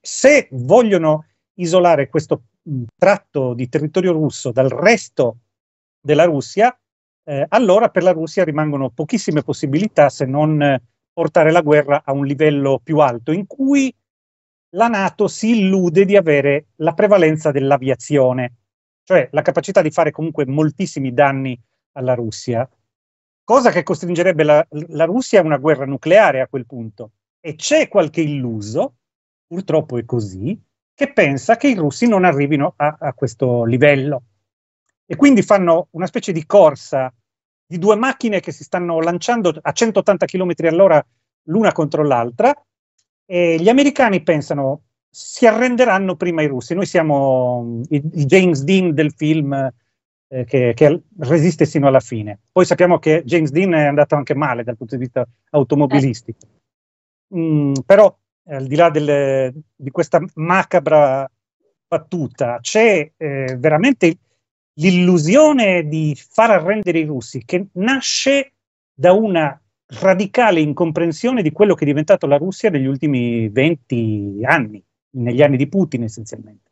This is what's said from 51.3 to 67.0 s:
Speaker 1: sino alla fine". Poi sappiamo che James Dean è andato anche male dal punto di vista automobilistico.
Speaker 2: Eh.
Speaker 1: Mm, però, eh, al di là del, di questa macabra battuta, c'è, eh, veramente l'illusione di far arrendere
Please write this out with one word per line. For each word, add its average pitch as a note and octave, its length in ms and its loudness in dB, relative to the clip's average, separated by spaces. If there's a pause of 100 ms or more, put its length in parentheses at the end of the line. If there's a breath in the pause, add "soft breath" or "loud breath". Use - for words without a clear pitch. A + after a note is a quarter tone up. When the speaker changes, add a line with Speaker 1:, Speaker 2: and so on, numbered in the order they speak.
Speaker 1:
sino C#3 220 0
alla C3+ 120 2
fine". G#2+ 380 -10 (120)
Poi F3+ 140 2
sappiamo F3 340 2
che D#3+ 260 0
James D#3 260 0
Dean F3 240 0
è D3+ 100 2
andato D3 300 2
anche C#3+ 200 -4
male C3 300 -4
dal A#2 140 -10
punto A#2+ 180 -12
di A#2+ 60 -6
vista B2+ 260 -6 (220)
automobilistico. C#3 880 0 (880)
Speaker 2:
Eh. F3+ 100 -10
Speaker 1:
Mm, D3+ 340 0 (120)
però, G3 320 4 (300)
eh, D#3 100 -14
al C3+ 100 -8
di C3+ 100 -4
là E3+ 120 6
del, C#3+ 640 0 (240)
di C#3 140 -12
questa E3 320 -2 (140)
macabra D3+ 920 0 (560)
battuta, C#3+ 760 -6
c'è, G3+ 520 0
eh, C3+ 440 -8
veramente E3 580 2 (600)
l'illusione F#3 1080 2
di D3+ 300 -4
far - 340 0
arrendere F#3 500 0